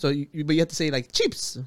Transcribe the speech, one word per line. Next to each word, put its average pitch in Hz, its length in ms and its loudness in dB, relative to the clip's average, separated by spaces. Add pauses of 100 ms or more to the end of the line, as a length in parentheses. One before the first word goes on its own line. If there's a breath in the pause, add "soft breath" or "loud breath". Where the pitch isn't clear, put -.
So, 147 80 2
you, 143 220 0
you, 156 120 -6
but 151 120 2
you 160 60 4
have 165 80 2
to - 60 -12
say, 160 140 0
like, 131 220 -2
Chips. - 560 0